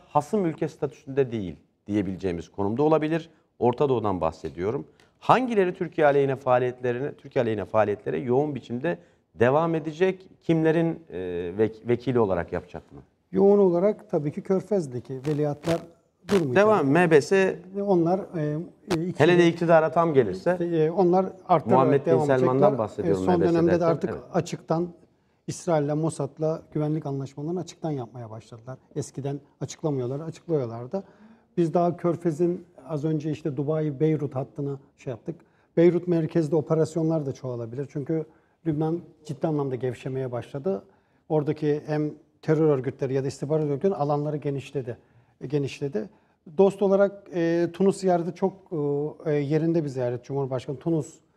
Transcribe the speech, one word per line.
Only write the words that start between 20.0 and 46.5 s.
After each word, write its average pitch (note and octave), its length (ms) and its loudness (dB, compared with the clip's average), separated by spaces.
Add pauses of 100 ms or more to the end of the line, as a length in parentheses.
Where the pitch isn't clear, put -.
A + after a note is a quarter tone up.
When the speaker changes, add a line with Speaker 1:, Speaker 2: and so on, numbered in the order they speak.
Speaker 1:
gelirse. G#2+ 380 2
Speaker 2:
e, E3+ 400 0
onlar F3+ 340 4 (220)
artarak E3 200 2
Speaker 1:
Muhammed C3+ 340 4
Bin - 40 -6
Speaker 2:
devam - 220 2
Speaker 1:
Selman'dan B2+ 280 4
Speaker 2:
edecekler. C#3 220 6
Speaker 1:
bahsediyorum F3+ 460 -2
Speaker 2:
E, - 20 0
son F3+ 140 4
Speaker 1:
M - 20 2
B F3+ 60 4
S E3 60 2
Speaker 2:
dönemde E3+ 140 4
de F3 40 4
Speaker 1:
derken, E3+ 160 2
Speaker 2:
artık E3 220 0
Speaker 1:
evet. - 120 -8 (120)
Speaker 2:
açıktan E3 540 -2 (600)
İsrail'le D3+ 460 0
Mossad'la D#3 680 -2 (100)
güvenlik D3+ 340 -2
anlaşmalarını C#3+ 540 -6
açıktan E3 320 -8
yapmaya A#2+ 380 -10
başladılar. A2+ 480 -16 (180)
Eskiden C#3 440 -8 (220)
açıklamıyorlar, C#3 580 -4
açıklıyorlardı. D3 840 -6 (540)
Biz E3+ 160 2
daha F3 240 2
Körfez'in F3 680 -2 (240)
az D3+ 160 -4
önce D#3+ 260 -2
işte C#3 260 -6
Dubai-Beyrut D3+ 800 -2
hattını C#3 420 -8 (200)
şey - 140 -10
yaptık. B2 240 -10 (420)
Beyrut E3+ 300 4
merkezde E3 480 0
operasyonlar D#3+ 720 0
da C3+ 80 -6
çoğalabilir. B2 580 -10
Çünkü D#3 340 -4 (400)
Lübnan D#3+ 340 -2 (260)
ciddi D3 220 -6
anlamda C#3+ 280 -2
gevşemeye C3 560 -6
başladı. C3+ 520 -6 (460)
Oradaki D3+ 560 -2
hem D3+ 260 -2 (300)
terör D#3 280 2
örgütleri C3+ 440 -2
ya C3+ 100 0
da C3+ 40 -4
istihbarat D3+ 380 -4
örgütlerinin C#3+ 340 -2
alanları D3 380 -2
genişledi. C3+ 600 -6 (440)
E, - 60 -10
genişledi. C#3+ 640 -4 (480)